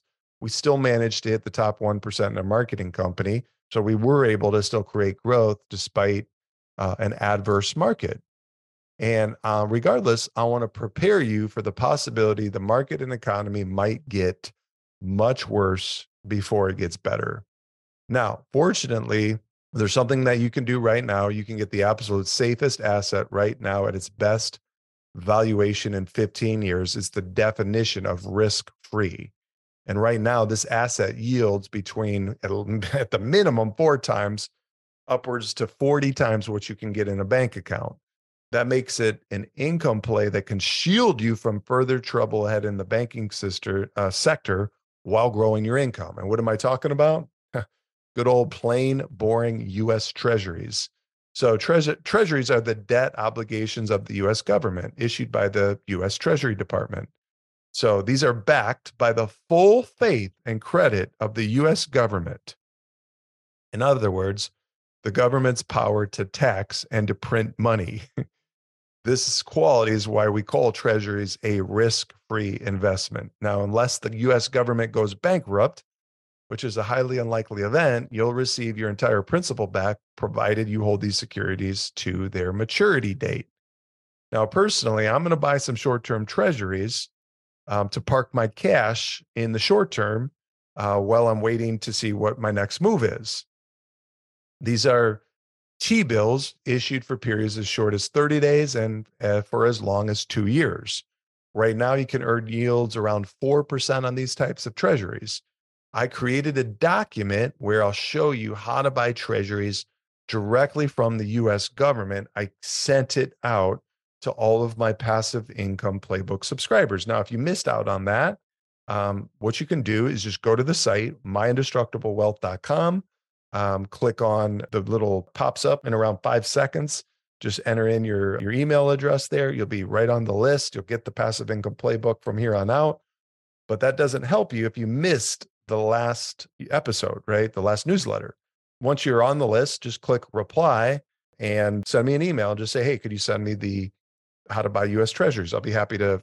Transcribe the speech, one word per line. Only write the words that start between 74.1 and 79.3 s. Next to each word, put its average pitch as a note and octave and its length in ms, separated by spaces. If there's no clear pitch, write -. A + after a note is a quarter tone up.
U B2 160
S A#2 160
government A#2+ 420
goes G#2+ 240
bankrupt, A#2 720
which A2+ 160
is A2 120
a A2 60
highly B2+ 360
unlikely A2+ 440
event, B2 480
you'll A#2 240
receive A#2+ 420
your G#2+ 140
entire G#2 320
principal A#2 460